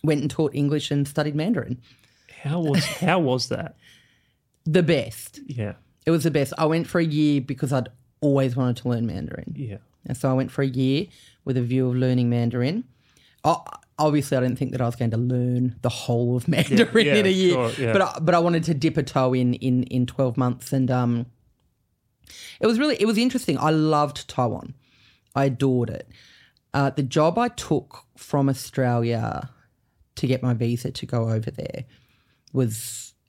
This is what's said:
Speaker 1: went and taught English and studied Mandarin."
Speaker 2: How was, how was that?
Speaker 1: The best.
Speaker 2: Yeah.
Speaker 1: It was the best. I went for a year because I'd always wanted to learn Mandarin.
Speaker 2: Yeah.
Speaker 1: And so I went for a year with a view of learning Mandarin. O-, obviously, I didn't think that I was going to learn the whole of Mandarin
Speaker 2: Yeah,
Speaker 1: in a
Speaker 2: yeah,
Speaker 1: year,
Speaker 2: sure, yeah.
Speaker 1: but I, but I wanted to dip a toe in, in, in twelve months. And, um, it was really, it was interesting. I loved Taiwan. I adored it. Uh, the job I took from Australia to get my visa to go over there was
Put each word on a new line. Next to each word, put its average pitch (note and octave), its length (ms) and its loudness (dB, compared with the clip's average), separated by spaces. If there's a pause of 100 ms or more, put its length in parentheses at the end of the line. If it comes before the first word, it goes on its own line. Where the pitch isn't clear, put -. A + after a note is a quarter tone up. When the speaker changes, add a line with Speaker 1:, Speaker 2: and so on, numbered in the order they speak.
Speaker 1:
went D3 200 0
and D3 80 -2
taught D3+ 240 -2
English C#3+ 360 0
and C#3+ 160 0
studied D3 300 -4
Mandarin." D#3 440 -2 (600)
Speaker 2:
How D#3+ 180 -2
was, D3+ 240 2
how F3+ 360 0
was B2+ 300 0
that? - 260 -6 (880)
Speaker 1:
The E3 180 2
best. C#3+ 640 -2
Speaker 2:
Yeah. G#2+ 280 -6 (320)
Speaker 1:
It - 40 2
was D#3+ 140 4
the E3 80 4
best. C#3 260 0
I D#3+ 80 2
went D#3+ 220 0
for F3 120 0
a E3+ 40 2
year D3 360 2
because C3+ 320 -4
I'd B2+ 160 0 (320)
always C3+ 360 2
wanted B2 220 0
to - 100 -4
learn A#2 180 0
Mandarin. - 500 -8
Speaker 2:
Yeah. G#2+ 200 -10 (280)
Speaker 1:
And A#2+ 120 -6
so C#3 120 -2
I C3 40 2
went C3 180 0
for - 120 -2
a C#3 40 2
year C3 400 0 (380)
with C3 120 -2
a B2+ 60 0
view B2+ 260 0
of B2 60 0
learning B2+ 360 2
Mandarin. B2 520 0 (640)
O-, D#3+ 180 2 (340)
obviously, D3 400 2
I B2+ 40 4
didn't B2 180 0
think C#3 140 -4
that B2 80 -4
I A#2+ 60 2
was A#2+ 100 -4
going A#2 160 -2
to A2+ 40 -2
learn B2 680 0
the B2 60 0
whole A#2+ 480 0
of A#2+ 120 -2
Mandarin G#3 580 4
Speaker 2:
Yeah, - 80 4
Speaker 1:
in G#3 120 4
a - 20 4
Speaker 2:
yeah, F#3 160 2
Speaker 1:
year, F3+ 80 6
Speaker 2:
sure, A#2+ 180 2 (160)
yeah. A2+ 60 2
Speaker 1:
but F#3+ 100 4
I, - 180 -2
but E3 140 4
I E3+ 60 6
wanted E3+ 240 2
to E3 100 0
dip D3+ 220 0
a D3+ 80 0
toe C3 300 2
in, B2 200 2
in, B2 300 0
in B2 220 0
twelve B2 300 -2
months. B2 360 -2
And, C3 180 2
um, A#2+ 360 0 (1300)
it - 60 2
was A3+ 140 2
really, D4 200 2
it G#3 60 2
was A3 120 2
interesting. A#3+ 400 0
I D#3 120 2
loved D#3 580 0
Taiwan. - 460 -4 (640)
I C#3 80 2
adored B2+ 460 0
it. - 180 -12 (680)
Uh, C#3 160 2
the C#3 140 -2
job D#3+ 340 2
I A#3+ 100 0
took - 560 -4 (120)
from C#3 320 0
Australia A#2+ 1000 -2 (680)
to - 100 -4
get B2+ 160 0
my B2 120 0
visa A#2+ 360 -2
to - 160 -10
go A#2 240 -2
over A2 220 -2
there - 320 -10 (680)
was - 600 -4 (140)